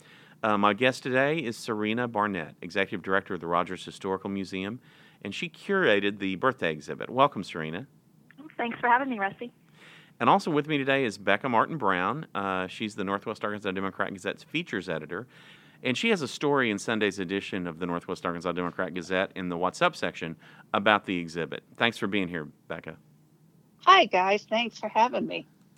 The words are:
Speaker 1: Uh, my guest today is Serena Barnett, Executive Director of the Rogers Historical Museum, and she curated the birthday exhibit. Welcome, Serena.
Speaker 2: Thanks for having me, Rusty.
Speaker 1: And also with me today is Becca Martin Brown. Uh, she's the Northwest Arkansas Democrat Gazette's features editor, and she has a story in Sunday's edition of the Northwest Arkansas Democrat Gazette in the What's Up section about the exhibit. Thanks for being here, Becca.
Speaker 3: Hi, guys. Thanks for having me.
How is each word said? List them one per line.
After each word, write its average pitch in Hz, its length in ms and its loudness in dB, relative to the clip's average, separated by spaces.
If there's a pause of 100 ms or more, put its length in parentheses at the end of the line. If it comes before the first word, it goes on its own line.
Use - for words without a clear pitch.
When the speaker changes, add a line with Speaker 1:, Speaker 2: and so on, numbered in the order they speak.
(420)
Speaker 1:
Uh, 107 160 4
my 101 160 8
guest 127 280 2
today 139 360 2
is 117 180 -4
Serena 110 500 -2
Barnett, 101 540 -2
Executive 95 420 -2
Director 95 300 0
of 87 80 -4
the 82 60 -8
Rogers 87 360 0
Historical 95 460 -6
Museum, 98 500 -4 (440)
and 98 120 -8
she 175 140 -6
curated 107 720 2
the 95 180 -2
birthday 120 340 0
exhibit. 76 380 -6
Welcome, 123 340 2
Serena. 82 440 -6 (720)
Speaker 2:
Thanks 233 200 -4
for 247 100 0
having 254 200 4
me, 233 100 -4
Rusty. 208 360 -6 (640)
Speaker 1:
And 120 120 4
also 190 200 4
with 147 160 2
me 156 120 2
today 135 260 2
is 104 140 -2
Becca 98 280 2
Martin 123 300 4
Brown. 101 580 2
Uh, 95 340 -2
she's 104 260 -6
the 104 100 -4
Northwest 101 400 -4
Arkansas 101 280 -4
Democrat 98 420 -4
Gazette's 95 300 -6
features 120 440 -4
editor, 85 380 -6 (560)
and 127 120 0
she 226 140 0
has 196 140 2
a 123 60 -2
story 139 420 2
in 101 80 0
Sunday's 107 400 0
edition 95 480 -4
of 82 140 -8
the 92 40 -2
Northwest 87 400 -4
Arkansas 87 280 -2
Democrat 87 420 -4
Gazette 92 400 0
in 90 160 -6
the 85 80 -4
What's 92 240 -2
Up 175 120 2
section 85 420 -6 (360)
about 107 320 4
the 92 140 -2
exhibit. 82 460 -6 (120)
Thanks 117 220 -2
for 113 80 -2
being 98 220 -2
here, 80 200 -8 (180)
Becca. 82 300 -10 (880)
Speaker 3:
Hi, 359 220 8
guys. 196 420 2
Thanks 226 300 -2
for 214 100 -8
having 220 380 2
me. 170 200 -8 (320)